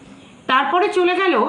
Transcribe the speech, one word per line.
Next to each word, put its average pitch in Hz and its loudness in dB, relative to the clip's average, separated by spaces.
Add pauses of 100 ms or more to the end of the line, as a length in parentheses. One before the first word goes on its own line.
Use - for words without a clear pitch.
(500)
তারপরে 285 0 (120)
চলে 359 2
গেল 370 0 (140)